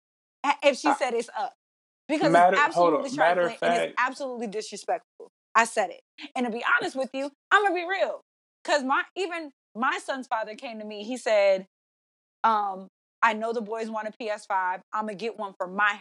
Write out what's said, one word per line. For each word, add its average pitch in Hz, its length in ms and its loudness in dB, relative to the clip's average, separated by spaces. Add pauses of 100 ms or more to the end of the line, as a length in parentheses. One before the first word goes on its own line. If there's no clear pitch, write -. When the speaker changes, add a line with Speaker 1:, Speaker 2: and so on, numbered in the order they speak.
(440)
Speaker 1:
a-, 277 80 2 (100)
if 285 140 4
she 302 120 0
Speaker 2:
I 277 60 4
Speaker 1:
said 254 200 -2
it's 226 220 -4
up. 208 180 -6 (540)
Because 302 220 2
Speaker 2:
Matter, 175 260 8 (100)
Speaker 1:
it's - 80 -6
Speaker 2:
hold 170 200 6
on. 139 60 0
Speaker 1:
absolutely - 180 -6
Speaker 2:
Matter 170 220 4
of 175 60 2 (120)
Speaker 1:
trifling 170 120 2
and 170 120 2
it's 156 160 -4
Speaker 2:
fact 247 120 0
Speaker 1:
absolutely 254 380 -8
disrespectful. 202 800 -8 (260)
I 226 100 6
said 214 260 0
it. - 100 -16 (360)
And 254 80 -2
to 220 80 -4
be 240 100 -8 (160)
honest 370 160 -4
with 262 200 -4
you, 277 160 -6 (200)
I'm 392 120 6
gonna 392 120 2
be 349 140 -2
real. 302 320 -2 (440)
'Cause 294 200 2
my, 285 180 0 (140)
even 339 340 -6 (240)
my 277 300 -2
son's 269 220 -6
father 214 280 -4
came 226 240 -12
to 214 60 -12
me. 208 200 -10
He 254 120 -6
said, 202 500 4 (800)
um, 202 440 0 (340)
"I 226 100 4
know 220 220 -4
the 233 80 -2
boys 220 260 -6
want 214 200 -8
a 214 120 -8
P 226 80 -6
S 208 160 -6
five. 185 360 -2 (120)
I'ma 214 220 -6
get 208 240 -8
one 196 200 -10
for 185 80 -4
my 202 340 0